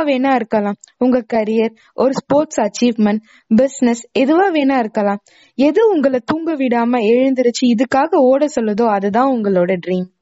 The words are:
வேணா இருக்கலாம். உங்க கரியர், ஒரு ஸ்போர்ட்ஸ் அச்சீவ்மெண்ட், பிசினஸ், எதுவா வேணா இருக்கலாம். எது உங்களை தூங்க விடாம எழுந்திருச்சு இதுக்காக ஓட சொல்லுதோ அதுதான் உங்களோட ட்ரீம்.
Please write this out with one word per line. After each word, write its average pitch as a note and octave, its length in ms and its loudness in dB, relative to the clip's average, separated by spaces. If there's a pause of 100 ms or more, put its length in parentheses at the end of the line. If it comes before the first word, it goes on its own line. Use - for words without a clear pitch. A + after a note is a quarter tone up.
வேணா C4+ 300 0
இருக்கலாம். G#3+ 420 -2 (220)
உங்க B3+ 200 0 (140)
கரியர், A3 420 -2 (200)
ஒரு B3+ 180 0
ஸ்போர்ட்ஸ் D4 480 -2
அச்சீவ்மெண்ட், G#3+ 600 0 (300)
பிசினஸ், A#3+ 520 2 (160)
எதுவா D#4+ 360 2
வேணா C#4 240 0
இருக்கலாம். G#3 420 -2 (380)
எது D4 220 2 (100)
உங்களை C4+ 340 0
தூங்க D#4+ 300 -4
விடாம A#3+ 460 0 (100)
எழுந்திருச்சு B3+ 540 0 (100)
இதுக்காக C4+ 540 0
ஓட C#4 180 2 (100)
சொல்லுதோ A3+ 340 -2
அதுதான் G#3 440 0
உங்களோட F#3+ 420 0 (100)
ட்ரீம். F#3 200 -4 (160)